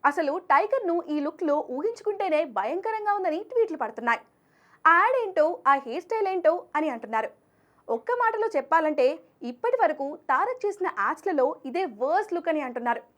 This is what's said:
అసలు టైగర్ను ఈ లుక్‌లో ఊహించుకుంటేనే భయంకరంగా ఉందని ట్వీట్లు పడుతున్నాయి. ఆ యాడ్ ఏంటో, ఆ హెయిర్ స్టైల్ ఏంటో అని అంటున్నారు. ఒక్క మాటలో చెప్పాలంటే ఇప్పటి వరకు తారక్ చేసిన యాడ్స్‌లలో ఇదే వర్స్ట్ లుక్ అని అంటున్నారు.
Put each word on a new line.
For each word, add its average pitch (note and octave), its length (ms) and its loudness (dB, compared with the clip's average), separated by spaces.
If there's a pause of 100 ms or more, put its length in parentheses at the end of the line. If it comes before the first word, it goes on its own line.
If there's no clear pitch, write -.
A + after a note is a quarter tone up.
అసలు D4+ 300 0 (140)
టైగర్ను F#4 480 2 (120)
ఈ D4+ 120 -4
లుక్‌లో D4 360 -2 (140)
ఊహించుకుంటేనే F#4+ 680 -2 (160)
భయంకరంగా G#4 580 -2
ఉందని F4+ 300 -2
ట్వీట్లు A4+ 340 -2
పడుతున్నాయి. A3+ 440 -2 (640)
ఆ D#4+ 120 10
యాడ్ A#4 220 4
ఏంటో, F#4 260 2 (220)
ఆ C4+ 80 8
హెయిర్ C#4 300 -6
స్టైల్ A4 220 -2
ఏంటో F4 260 2 (220)
అని D4+ 140 0
అంటున్నారు. A3+ 400 -4 (580)
ఒక్క - 320 -2
మాటలో A4+ 280 2
చెప్పాలంటే D#4 600 2 (360)
ఇప్పటి C#4 360 -2
వరకు D4+ 260 2 (220)
తారక్ G#4 360 0
చేసిన G4+ 240 -4 (120)
యాడ్స్‌లలో C#4 480 0 (180)
ఇదే C4+ 180 -4 (140)
వర్స్ట్ F4 380 -2
లుక్ F4 160 -4
అని D4+ 100 0
అంటున్నారు. A#3+ 400 -4 (160)